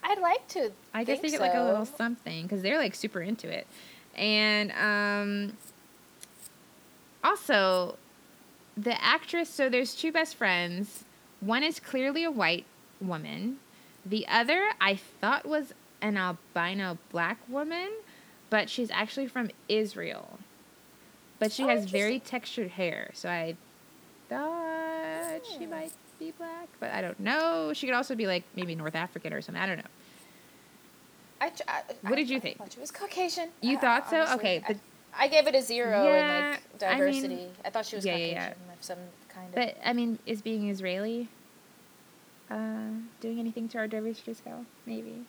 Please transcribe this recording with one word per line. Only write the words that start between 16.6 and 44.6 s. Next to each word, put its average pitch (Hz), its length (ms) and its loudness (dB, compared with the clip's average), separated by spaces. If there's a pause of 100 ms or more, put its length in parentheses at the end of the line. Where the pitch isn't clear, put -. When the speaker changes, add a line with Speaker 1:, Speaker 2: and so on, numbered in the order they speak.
Speaker 2:
black 175 280 0 (100)
woman, 320 420 -4 (600)
but 214 200 2
she's 226 200 -2
actually 220 380 -2
from 240 220 -4 (180)
Israel. 196 680 -2 (1000)
But 214 140 2
she 262 120 -2
Speaker 1:
Oh, 269 40 4
Speaker 2:
has 233 180 4
very 202 280 2
Speaker 1:
interesting. 262 60 -4 (180)
Speaker 2:
textured 220 340 -6
hair, 170 420 -4
so - 140 -10
I 170 280 -4 (720)
thought 320 1160 -4
she 339 180 -10
Speaker 1:
Hmm. 320 60 -10
Speaker 2:
might 320 220 -8 (260)
be 320 120 -8
black, 330 380 -12 (120)
but 226 120 -6
I 196 100 -4
don't 180 180 -6
know. 311 540 0
She 285 120 -6
could 254 100 2
also 247 180 -2
be, 220 120 -2
like, 180 180 0 (100)
maybe 180 200 -4
North 156 200 -4
African 165 380 -4
or 143 100 -4
something. 170 200 -8
I 190 40 0
don't 185 120 -2
know. - 120 -14 (1500)
Speaker 1:
I 320 100 0
ch-, - 180 -12
I, - 140 -2 (200)
Speaker 2:
What 196 100 0
Speaker 1:
I, 269 40 2
Speaker 2:
did 277 140 0
you 269 80 0
Speaker 1:
I - 20 -2
Speaker 2:
think? - 180 -6
Speaker 1:
thought 196 140 -14
she 240 80 -16
was 285 100 -10
Caucasian. 359 600 -4 (100)
Speaker 2:
You 254 160 2
Speaker 1:
I, - 40 -2
Speaker 2:
thought 254 280 4
so? 330 120 2
Speaker 1:
honestly, 262 180 4
Speaker 2:
Okay, 185 280 0
Speaker 1:
I, 220 80 0
Speaker 2:
the 202 40 -10 (400)
Speaker 1:
I 269 100 4
gave 294 180 8
it 285 80 2
a 269 80 8
zero 233 360 2
in, 202 60 6
Speaker 2:
Yeah, 294 460 6
Speaker 1:
like, - 320 -8
Speaker 2:
I 202 180 4
mean, 277 240 4
Speaker 1:
diversity. 180 220 -4 (180)
I - 60 -2
thought 220 160 -2
she 220 100 -8
was 196 100 -6
Speaker 2:
yeah, 175 100 2
yeah, 170 100 0
yeah. 165 80 -2 (140)
Speaker 1:
Caucasian 180 300 -12
of - 60 -18
some 175 140 -8 (300)
kind 185 200 -16
of 180 60 -16
Speaker 2:
But, 240 300 0
I 240 80 2
mean, 240 320 2
is 220 160 -4
being 214 300 -2
Israeli, 202 580 -2 (1200)
uh, 220 380 -4 (320)
doing 226 180 -6
anything 226 320 -4
to 240 80 -6
our 220 100 -2
diversity 220 460 -4
scale? 233 300 -14 (220)